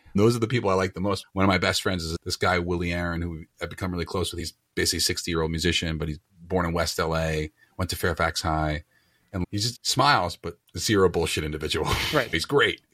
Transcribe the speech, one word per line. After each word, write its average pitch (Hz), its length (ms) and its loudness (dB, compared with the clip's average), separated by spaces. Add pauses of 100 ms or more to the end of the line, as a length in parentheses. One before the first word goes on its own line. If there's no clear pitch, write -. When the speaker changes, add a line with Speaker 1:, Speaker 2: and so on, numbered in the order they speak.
(140)
Speaker 1:
Those 110 200 6
are 120 60 -4
the 113 80 2
people 113 220 0
I 95 40 4
like 95 200 0
the 90 60 -8
most. 98 240 -2 (100)
One 95 100 4
of 98 40 6
my 92 100 6
best 95 240 0
friends 92 200 0
is 82 220 -4
this 90 120 -4
guy, 92 220 2
Willie 87 340 0
Aaron, 85 300 -2
who 85 220 -6 (180)
I've 85 80 -8
become 92 220 -4
really 85 140 -4
close - 260 -2
with. 85 80 -8
He's 87 140 -8 (200)
basically 87 240 0
a 80 40 0
sixty-year-old 82 500 0
musician, 82 460 0
but 78 100 -4
he's 76 100 -8 (220)
born 87 260 -2
in 82 60 -2
West 82 260 -2
L 80 180 0
A, 80 360 -2 (240)
went 92 140 -4
to - 60 -4
Fairfax 82 460 0
High, 78 400 -2 (500)
and 90 200 -2
he 101 60 -4
just 120 280 -6
smiles, 131 500 2
but - 220 -12 (180)
zero 95 320 4
bullshit 82 360 0
individual. 76 420 -2 (160)
<laughs> - 100 -2
Speaker 2:
Right. 135 200 2
Speaker 1:
He's 82 140 -2
great, 117 340 2 (140)